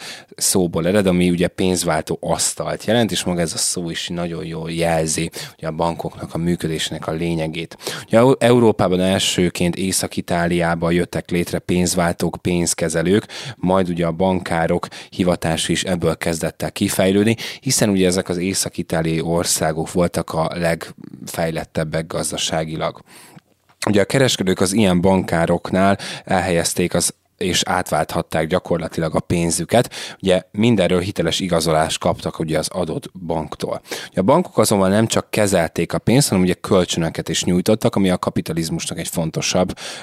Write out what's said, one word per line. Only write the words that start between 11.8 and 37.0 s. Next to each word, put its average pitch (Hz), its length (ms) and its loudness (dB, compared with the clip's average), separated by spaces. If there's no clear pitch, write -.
pénzkezelők, 85 840 0
majd 92 320 2
ugye 85 180 0
a 82 60 -2
bankárok 87 760 0
hivatása 85 600 0
is 80 120 -2
ebből 82 320 0
kezdett 82 460 -4
el - 100 -6
kifejlődni, 101 640 2
hiszen 123 280 0
ugye 95 180 4
ezek 90 220 0
az 90 80 -2
észak-itáliai 85 840 -2
országok 82 720 -2
voltak 87 400 0
a 80 220 -2
legfejlettebbek 82 1500 -4
gazdaságilag. 80 920 -4
Ugye 104 140 4
a 98 40 6
kereskedők 101 560 2
az 95 120 2
ilyen 98 280 4
bankároknál 92 1000 2
elhelyezték 87 720 0
az - 200 0
és 90 300 0
átválthatták 82 800 0
gyakorlatilag 82 680 -2
a 80 60 2
pénzüket. 85 680 0
Ugye 92 280 2
mindenről 98 500 4
hiteles 87 400 -2
igazolást 80 580 2
kaptak - 400 -2
ugye 78 200 -2
az 76 100 -2
adott 85 440 -6
banktól. 82 680 -6
Ugye - 100 -2
a 92 40 2
bankok 151 340 2
azonban 101 320 4
nem 110 160 4
csak - 240 -2
kezelték 87 600 0
a 82 60 -2
pénzt, 120 300 4
hanem 95 160 4
ugye 90 100 2
kölcsönöket 85 760 0